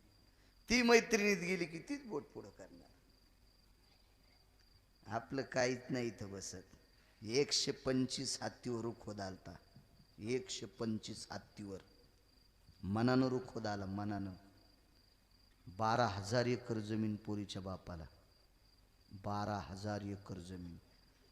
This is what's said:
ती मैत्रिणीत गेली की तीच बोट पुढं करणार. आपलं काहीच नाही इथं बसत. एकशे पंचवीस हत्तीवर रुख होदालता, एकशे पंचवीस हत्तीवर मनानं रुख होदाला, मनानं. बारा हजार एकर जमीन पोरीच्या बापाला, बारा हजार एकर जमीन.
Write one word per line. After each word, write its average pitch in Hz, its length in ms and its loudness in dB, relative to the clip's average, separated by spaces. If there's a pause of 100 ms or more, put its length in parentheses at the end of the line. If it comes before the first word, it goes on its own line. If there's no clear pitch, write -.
(720)
ती 247 120 6
मैत्रिणीत 226 560 8
गेली 175 260 0
की 165 140 -6
तीच 277 260 -6
बोट 180 180 -4
पुढं - 260 -14
करणार. 95 400 -18 (2250)
आपलं 131 280 -2
काहीच 127 380 2 (100)
नाही 123 160 0
इथं 101 260 -6
बसत. 95 440 -10 (480)
एकशे 139 480 2
पंचवीस 131 680 0
हत्तीवर 120 380 -4
रुख 117 200 -2
होदालता, 95 540 -8 (640)
एकशे 120 480 -4
पंचवीस 110 680 -4
हत्तीवर 98 460 -10 (1040)
मनानं 123 460 4
रुख 127 200 2
होदाला, 104 360 -4
मनानं. 98 460 -4 (1500)
बारा 113 280 4
हजार 101 400 2
एकर 120 280 0
जमीन 107 420 0
पोरीच्या 101 460 -6
बापाला, 87 420 -8 (1080)
बारा 101 460 -2
हजार 95 420 -4
एकर 101 340 -6
जमीन. 87 440 -10 (540)